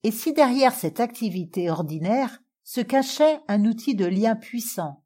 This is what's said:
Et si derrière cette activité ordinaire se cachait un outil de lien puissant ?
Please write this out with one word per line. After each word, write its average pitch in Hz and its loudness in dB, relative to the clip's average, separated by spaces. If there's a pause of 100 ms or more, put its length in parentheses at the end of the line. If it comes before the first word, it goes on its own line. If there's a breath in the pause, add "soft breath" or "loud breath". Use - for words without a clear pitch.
Et 214 0
si 302 -4
derrière 262 4
cette 160 -4
activité 185 -2
ordinaire 170 -2 (240)
se - -6
cachait 294 2
un 208 2
outil 226 0
de 196 2
lien 208 2
puissant ? 190 -8